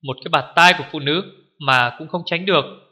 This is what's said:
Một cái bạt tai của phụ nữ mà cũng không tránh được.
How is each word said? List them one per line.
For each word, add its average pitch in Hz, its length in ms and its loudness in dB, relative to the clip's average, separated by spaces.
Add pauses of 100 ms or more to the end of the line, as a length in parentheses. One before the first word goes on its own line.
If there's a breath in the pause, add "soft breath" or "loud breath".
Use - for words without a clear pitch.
Một 135 220 -8
cái - 60 -10
bạt 147 140 0 (120)
tai 175 220 6
của 139 120 -8
phụ 156 100 -8
nữ 151 220 -2 (360)
mà 127 400 2
cũng 160 100 -16
không 175 180 -8
tránh 175 200 -6
được. 165 180 2 (280)